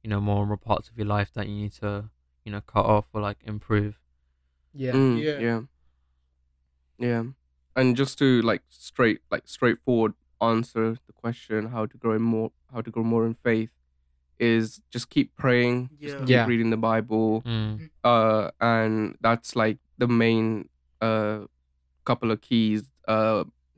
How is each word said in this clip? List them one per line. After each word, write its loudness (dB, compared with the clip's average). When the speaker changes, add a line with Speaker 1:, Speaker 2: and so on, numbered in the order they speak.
Speaker 1:
you -12
know, -2
more 0
and -2
more -4
parts -4
of -20
your -6
life -2
that -8
you -10
need -8
to, -8
you -14
know, -8
cut 0
off 4
or, -6
like, -6
improve. -4
Speaker 2:
Yeah. -6
Speaker 3:
Mm, 2
Speaker 4:
Yeah. -4
Speaker 3:
yeah. -2
Yeah. -2
And 4
just -2
to, 4
like, 0
straight, 0
like, -4
straightforward 0
answer 0
the -20
question, -6
how -6
to -14
grow -2
more, -2
how -8
to -10
grow -4
more 2
in -4
faith, -2
is 0
just -8
keep -2
praying, 0
just -12
Speaker 4:
Yeah. -10
Speaker 3:
keep -2
Speaker 2:
Yeah. 6
Speaker 3:
reading 2
the 0
Bible, 0
Speaker 1:
Mm. -6
Speaker 3:
uh, 2
and 0
that's, 0
like, 0
the 0
main, 0
uh, -2
couple -2
of -2
keys, 0
uh, 0